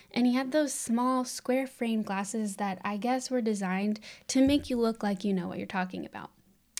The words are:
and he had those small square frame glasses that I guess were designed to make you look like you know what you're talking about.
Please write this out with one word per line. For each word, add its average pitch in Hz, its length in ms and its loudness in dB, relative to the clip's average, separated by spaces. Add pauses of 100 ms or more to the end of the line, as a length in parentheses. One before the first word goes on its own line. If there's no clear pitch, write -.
(120)
and 247 160 2
he 240 60 4
had 262 180 0
those 302 220 2
small 247 520 0
square 254 420 -2
frame 226 360 -2
glasses 202 540 -4
that 196 280 -4
I 208 120 -2
guess 254 320 -2
were 254 120 0
designed 202 580 0 (280)
to 262 180 6
make 285 240 4
you 247 80 0
look 226 260 2
like 202 200 0
you 202 100 2
know 180 140 0
what - 100 -6
you're 196 100 -6
talking 185 380 -4
about. - 260 -14 (480)